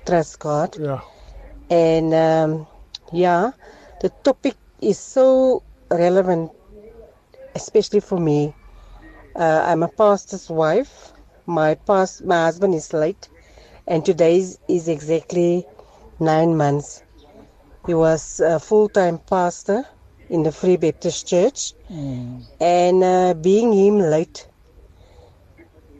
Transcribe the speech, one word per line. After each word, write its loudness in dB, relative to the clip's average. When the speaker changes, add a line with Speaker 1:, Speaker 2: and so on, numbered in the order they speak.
Speaker 1:
trust -2
God. -4
Speaker 2:
Yeah. -6
Speaker 1:
And, 2
um, 0
yeah, 0
the -2
topic -2
is -2
so 2
relevant, 0
especially 0
for -6
me. 0
Uh, 2
I'm 0
a -2
pastor's 0
wife. -2
My 0
past-, -2
my 2
husband 0
is -8
late, -4
and -2
today 4
is, -4
is -2
exactly -2
nine 2
months. -4
He -4
was 0
a 0
full-time 0
pastor -4
in -2
the -2
Free 0
Baptist -4
Church. -2
Speaker 2:
Mm. -10
Speaker 1:
And, 2
uh, 2
being 2
him 4
late, -2